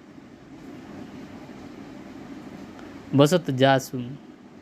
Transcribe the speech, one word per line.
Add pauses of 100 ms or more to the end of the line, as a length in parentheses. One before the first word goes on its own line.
(3250)
બસત
જાસુ (640)